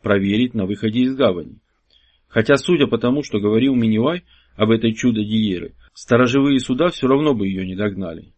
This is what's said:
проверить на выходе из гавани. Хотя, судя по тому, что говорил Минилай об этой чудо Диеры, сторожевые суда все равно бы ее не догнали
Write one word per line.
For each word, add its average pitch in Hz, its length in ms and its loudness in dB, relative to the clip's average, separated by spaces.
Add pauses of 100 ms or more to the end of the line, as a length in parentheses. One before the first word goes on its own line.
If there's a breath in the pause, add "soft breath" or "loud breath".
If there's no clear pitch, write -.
проверить 104 540 0
на 104 100 -2
выходе 107 360 -2
из 131 160 0
гавани. 95 420 -2 (680)
Хотя, 117 280 2
судя 143 300 2
по 117 120 -2
тому, 127 240 0
что 110 180 -4
говорил 113 340 2
Минилай 120 500 0 (300 soft breath)
об 107 160 0
этой 113 220 2
чудо 110 320 -2
Диеры, 104 500 -2 (180)
сторожевые 127 680 2
суда 139 300 0
все 131 180 -2
равно 143 260 2
бы 101 140 -2
ее 95 160 -4
не 92 100 -8
догнали 92 640 -6